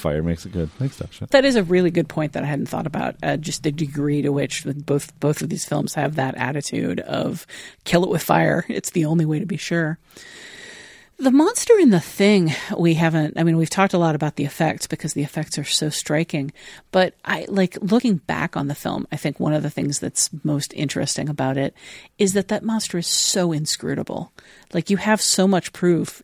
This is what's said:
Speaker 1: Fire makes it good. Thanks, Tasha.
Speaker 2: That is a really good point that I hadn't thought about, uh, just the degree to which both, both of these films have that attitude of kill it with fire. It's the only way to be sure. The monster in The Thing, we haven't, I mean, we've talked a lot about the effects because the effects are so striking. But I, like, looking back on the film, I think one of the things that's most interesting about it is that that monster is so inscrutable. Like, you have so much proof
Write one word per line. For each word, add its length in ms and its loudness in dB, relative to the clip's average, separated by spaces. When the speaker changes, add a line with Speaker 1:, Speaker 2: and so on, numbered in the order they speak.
Speaker 1:
Fire 180 0
makes 220 -4
it 80 -14
good. 200 -4
Thanks, 260 -6
Tasha. 320 -12
Speaker 2:
That 160 6
is 100 2
a 80 2
really 260 2
good 200 0
point 240 -4
that 80 -4
I 40 -4
hadn't 220 -4
thought 180 -6
about, 360 -4
uh, 160 -2
just 240 -6
the 100 0
degree 480 -2
to 120 2
which 340 -4
both, 340 -2
both 220 0
of 80 -4
these 160 -6
films 300 -4
have 220 -2
that 180 -2
attitude 680 -4
of 460 -6
kill 200 2
it 60 -2
with 120 -2
fire. 460 2
It's 220 -6
the 160 0
only 180 2
way 140 0
to 80 -4
be 100 -6
sure. 420 -4
The 140 2
monster 480 6
in 120 8
The 100 6
Thing, 520 4
we 180 4
haven't, 440 2
I 60 2
mean, 120 4
we've 140 2
talked 240 2
a 40 2
lot 180 4
about 180 -2
the 100 -2
effects 440 -2
because 260 -6
the 80 -2
effects 360 -6
are 60 -6
so 240 -2
striking. 640 -2
But 240 2
I, 240 -4
like, 320 0
looking 360 2
back 400 -4
on 100 -2
the 80 -4
film, 380 -6
I 40 -4
think 220 -4
one 160 0
of 80 0
the 80 -4
things 300 -4
that's 280 -2
most 320 -2
interesting 540 -4
about 280 -2
it 160 -2
is 140 4
that 160 0
that 160 -2
monster 340 -2
is 80 -4
so 460 0
inscrutable. 800 -4
Like, 180 -2
you 60 4
have 240 2
so 260 2
much 260 2
proof 520 0